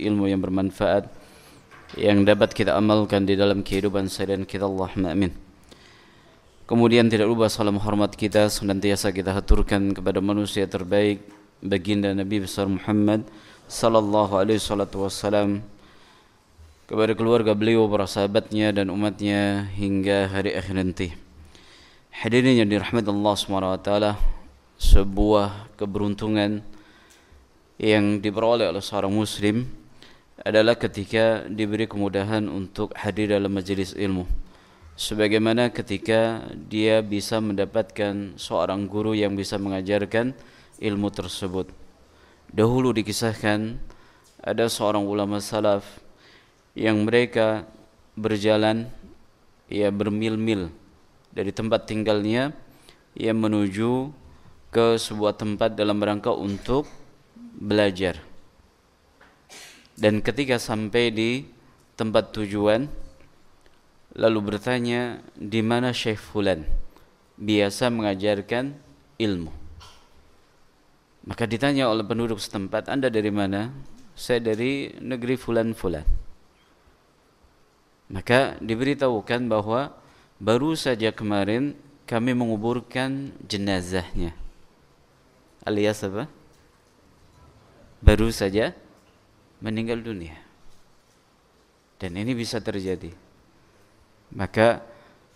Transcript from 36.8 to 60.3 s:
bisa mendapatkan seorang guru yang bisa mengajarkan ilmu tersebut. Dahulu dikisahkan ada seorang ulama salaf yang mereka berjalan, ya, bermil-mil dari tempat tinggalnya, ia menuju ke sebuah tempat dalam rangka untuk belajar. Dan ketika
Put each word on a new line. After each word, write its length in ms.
bisa 400
mendapatkan 960
seorang 480
guru 320
yang 160
bisa 240
mengajarkan 800
ilmu 320
tersebut. 640
Dahulu 400
dikisahkan 880
ada 320
seorang 340
ulama 380
salaf 420
yang 240
mereka 640
berjalan, 720
ya, 240
bermil-mil 800
dari 160
tempat 400
tinggalnya, 640
ia 160
menuju 800
ke 320
sebuah 340
tempat 380
dalam 240
rangka 340
untuk 540
belajar. 640
Dan 320
ketika 320